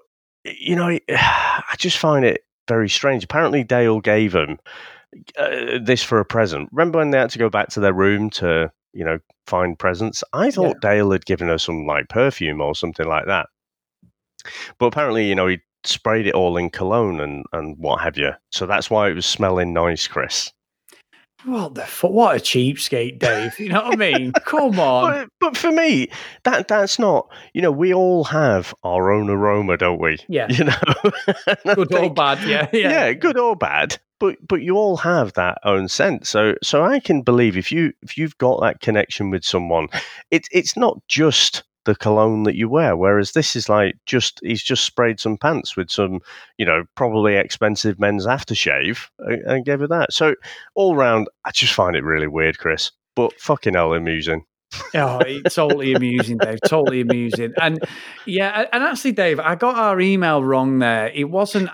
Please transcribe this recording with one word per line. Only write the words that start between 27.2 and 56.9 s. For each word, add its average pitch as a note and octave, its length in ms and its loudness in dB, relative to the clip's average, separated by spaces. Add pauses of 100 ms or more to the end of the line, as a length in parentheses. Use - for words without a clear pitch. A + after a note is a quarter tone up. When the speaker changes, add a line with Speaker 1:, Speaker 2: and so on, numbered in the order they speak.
Speaker 1:
you E3+ 80 -4
know, E3+ 100 4
we F3 220 2
all F3+ 300 4
have B2+ 500 0 (100)
our F#2 280 2
own G#2 180 2
aroma, G2+ 480 2
don't F2 220 0
we? D#2+ 180 0 (100)
Speaker 2:
Yeah. C3+ 220 -2
Speaker 1:
You B2 160 2
know? D3 80 2 (300)
<laughs> G3+ 80 2 (360)
And G3 180 2
I G3+ 100 2
Speaker 2:
Good F3+ 180 0
or F3+ 60 2
Speaker 1:
think E3 160 0
Speaker 2:
bad, C#3 320 0
yeah, D3 260 0
yeah. G#3 160 2
Speaker 1:
Yeah, D4+ 240 2
good D4+ 240 0
or A#3 180 2
bad. D2+ 440 -2 (200)
But, - 180 0 (100)
but E3+ 160 0
you F3+ 120 0
all G3+ 220 2
have C3+ 360 0
that F2+ 300 0
own F#2+ 240 2
scent. D#3+ 380 0
So, G#2+ 380 2
so D3+ 200 2
I C4 160 2
can D3 220 0
believe A#2+ 360 4
if - 140 -4
you, D#3+ 300 0
if - 160 -16
you've D3+ 220 -4
got B2+ 220 2
that - 180 0
connection G#2 500 0
with F#2+ 140 -2
someone, E2+ 440 0 (440)
it, D#3+ 200 -20
it's - 240 -4
not A#3 220 0 (100)
just - 560 0 (200)
the G#2 120 0
cologne G#2+ 480 2
that F#2 120 0
you A2 120 -2
wear. C3 300 0
Whereas G2+ 360 2
this D#3 220 0
is, A2+ 140 -4
like, G#2 260 2 (120)
just, - 340 -2
he's A2 220 -4
just - 220 -2
sprayed A#2 340 0
some A2 180 -2
pants D3 400 -2
with F2+ 140 -4
some, F#2 280 -2 (380)
you G#2+ 80 -2
know, E2+ 200 2 (100)
probably A2 400 2
expensive G#2 640 0
men's G2+ 260 0
aftershave G2+ 800 -2 (120)
and, G#2+ 240 -4
and B2+ 220 -2
gave C#3+ 160 -2
her D3 60 -2
that. E3+ 260 0
So D#3 200 2 (400)
all F#3+ 220 2
round, A#2 320 2 (160)
I - 80 -8
just - 220 0
find F2+ 220 2
it C2+ 80 0
really D#2 240 0
weird, D#2+ 300 0
Chris. - 340 -2 (240)
But A#2+ 240 -2
fucking A2 360 0
hell, E2 180 2
amusing. D#2+ 520 -2 (500)
Speaker 2:
Oh, B2+ 300 0
it's C#3+ 300 -2
totally C#3+ 380 2
amusing, A#2+ 460 0
Dave. A2 260 -2
Totally C3+ 360 2